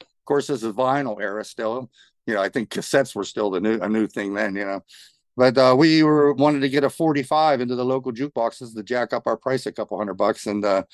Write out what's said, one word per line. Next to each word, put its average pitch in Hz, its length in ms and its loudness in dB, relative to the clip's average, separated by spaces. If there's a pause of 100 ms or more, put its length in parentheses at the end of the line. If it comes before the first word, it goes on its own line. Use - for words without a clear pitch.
Of - 240 -20
course, 143 220 0
this 127 160 -4
is 113 100 -2
vinyl 127 480 -2
era 104 240 -6
still. 117 460 -6 (360)
You 117 80 -2
know, 101 60 0
I 98 80 0
think 113 220 -6
cassettes 135 440 -2
were 101 100 -4
still 104 260 -4
the 92 100 -2
new, 110 200 0
a - 80 -4
new 110 180 0
thing 101 260 -8
then, 101 240 -4
you 101 80 -4
know. 98 180 -6 (540)
But, 127 220 4
uh, 127 180 6
we 160 260 6
were, 151 300 4
wanted 143 280 2
to 139 100 0
get 143 140 0
a 135 60 2
forty-five 156 680 0
into 127 140 -2
the 123 100 -2
local 127 280 -2
jukeboxes 117 600 -6
to 110 80 -10
jack 120 300 -4
up 117 140 -4
our 113 100 0
price 127 300 -4
a - 60 -6
couple 101 260 -8
hundred 101 160 -4
bucks. 104 320 0
And, 104 180 -2
uh, 98 300 2